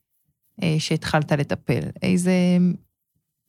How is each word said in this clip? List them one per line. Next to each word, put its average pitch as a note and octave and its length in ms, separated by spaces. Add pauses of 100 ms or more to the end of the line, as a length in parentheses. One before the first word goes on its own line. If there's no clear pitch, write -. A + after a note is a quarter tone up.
(640)
אה, D#3 160
שהתחלת D#3 520
לטפל? C#3+ 500 (200)
איזה, F3+ 560 (920)